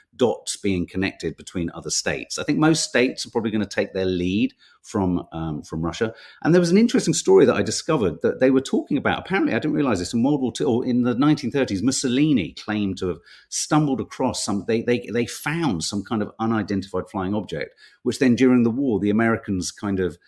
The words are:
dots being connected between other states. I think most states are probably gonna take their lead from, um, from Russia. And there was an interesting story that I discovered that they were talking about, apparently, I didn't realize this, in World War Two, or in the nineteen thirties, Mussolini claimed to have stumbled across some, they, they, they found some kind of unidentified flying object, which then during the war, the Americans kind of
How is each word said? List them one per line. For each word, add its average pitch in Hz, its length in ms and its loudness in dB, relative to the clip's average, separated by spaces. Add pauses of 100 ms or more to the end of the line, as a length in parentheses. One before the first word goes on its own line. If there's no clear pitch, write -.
(160)
dots - 420 -2
being 95 280 -2
connected 92 520 -6
between 82 360 -6
other 80 160 -12
states. - 480 -4
I 78 60 -6
think 151 160 0
most 160 280 4
states 123 380 0
are - 60 -14
probably 113 200 -2
gonna 104 140 -2
take 101 280 -4
their 95 120 -2
lead 92 480 0 (280)
from, 92 520 -2
um, 80 280 -6
from 82 200 -8
Russia. 98 320 -4 (300)
And 147 100 4
there 175 60 6
was 170 120 2
an 185 60 6
interesting 220 360 2
story 185 320 6
that 117 100 4
I 101 60 0
discovered 110 600 -2
that - 180 0
they 131 100 4
were 131 120 4
talking 214 360 -2
about, 101 220 0
apparently, 294 340 -2
I 113 60 0
didn't 156 160 -2
realize 131 240 0
this, 87 140 -6
in 117 100 2
World 143 180 2
War 123 100 0
Two, - 160 -4
or 123 180 2
in 123 180 2
the 120 120 0
nineteen 143 360 2
thirties, 110 320 -2
Mussolini 131 720 0
claimed 104 460 -4
to 95 100 -2
have 82 100 -6 (300)
stumbled 147 520 0
across - 420 -4
some, 101 240 -2
they, 113 140 0
they, 120 320 -2
they 120 120 0
found 147 580 -2
some 101 200 -4
kind 110 180 -4
of 104 180 -4
unidentified 101 720 -2
flying 95 260 -4
object, 85 400 -8 (280)
which 120 160 -2
then 127 160 4
during 127 280 6
the 117 80 2
war, 123 280 0
the 101 100 2
Americans 107 640 0
kind 98 280 -4
of 87 180 -2 (100)